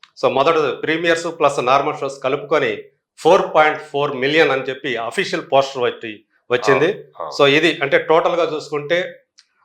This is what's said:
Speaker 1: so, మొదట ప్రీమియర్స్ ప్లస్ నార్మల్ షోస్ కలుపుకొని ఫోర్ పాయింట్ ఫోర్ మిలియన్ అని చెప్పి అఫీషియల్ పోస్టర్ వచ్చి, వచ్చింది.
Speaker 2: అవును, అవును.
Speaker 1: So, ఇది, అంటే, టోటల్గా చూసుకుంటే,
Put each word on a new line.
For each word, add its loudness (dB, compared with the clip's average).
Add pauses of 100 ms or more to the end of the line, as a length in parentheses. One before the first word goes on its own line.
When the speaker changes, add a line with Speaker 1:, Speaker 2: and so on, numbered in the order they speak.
(260)
Speaker 1:
so, 2
మొదట 2
ప్రీమియర్స్ -2 (120)
ప్లస్ 2
నార్మల్ 0
షోస్ -8
కలుపుకొని -2 (340)
ఫోర్ 4 (140)
పాయింట్ 2
ఫోర్ -4
మిలియన్ 2
అని -2
చెప్పి -6
అఫీషియల్ -4
పోస్టర్ 2
వచ్చి, -6 (280)
వచ్చింది. 2
Speaker 2:
అవును, -4 (160)
అవును. -10 (100)
Speaker 1:
So, 6
ఇది, 2
అంటే, 2
టోటల్గా 0
చూసుకుంటే, -6 (480)